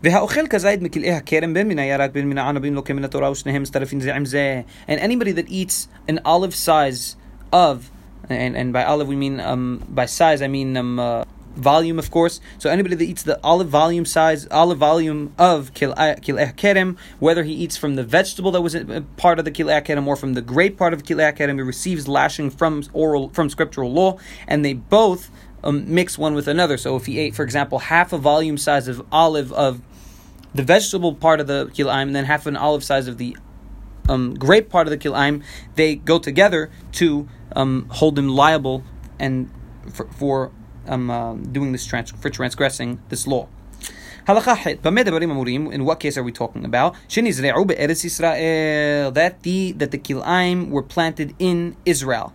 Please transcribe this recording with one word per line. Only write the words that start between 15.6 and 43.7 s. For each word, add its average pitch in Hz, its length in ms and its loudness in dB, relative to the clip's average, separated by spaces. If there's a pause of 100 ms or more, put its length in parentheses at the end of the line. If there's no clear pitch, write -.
kil-, 135 220 0
uh, 151 200 2
kil'eh - 380 -2
kerem, 185 420 2 (220)
whether 165 240 4
he 156 120 -4
eats - 220 -6
from 143 200 -4
the 127 80 -4
vegetable 180 480 0
that 180 80 2
was 165 140 -2
a, - 240 -6
a - 20 -6
part 165 380 2
of 160 60 -2
the - 60 -4
kil'eh 151 340 0
kerem 143 220 -2
or 143 80 0
from 135 200 -4
the 120 80 -4
grape 160 340 0
part 175 160 2
of 151 100 -8
kil'eh 151 340 0
kerem, 143 200 -2
he 135 60 -6
receives 139 440 -6
lashing 143 440 0
from 151 320 -2 (100)
oral, 151 380 0
from 151 200 -2
scriptural 135 420 -4
law, 185 260 4 (280)
and 147 180 0
they 139 100 -2
both, 190 560 2 (340)
um, 147 280 -2
mix 175 240 0
one 151 180 -2
with 143 120 -4
another. 147 300 2
So 131 200 -4
if 123 100 -6
he 131 120 -4
ate, 143 160 -2
for 151 80 -4
example, 139 380 -2
half 170 320 2
a 175 60 -4
volume 151 380 2
size 143 300 0
of 123 240 -8
olive 156 420 2
of 127 300 0 (720)
the 143 80 -2
vegetable 175 520 2
part 160 260 2
of 143 80 -4
the 139 260 -2
kilaim, 135 280 0
and 139 140 -6
then 139 100 -2
half 147 200 0
an 143 100 -4
olive 147 280 0
size 135 240 0
of 120 100 -10
the, 123 180 -10 (720)
um, 127 260 0
grape 190 360 4
part 170 160 2
of 156 40 -4
the 147 80 -4
kilaim, 143 440 0 (320)
they 156 220 2
go 165 220 2
together 165 520 2 (220)
to, 147 360 0 (260)
um, 131 360 0
hold 151 280 2
him 139 100 0
liable 135 560 2 (340)
and 131 320 -4 (420)
for, - 200 -10
for, 135 400 -2 (340)
um, 123 240 -4
uh, 117 240 -4
doing 135 380 -4
this 123 120 -6
trans-, 117 280 -6
for - 180 -6
transgressing 123 720 -4 (100)
this - 160 -6
law. 135 200 -2 (800)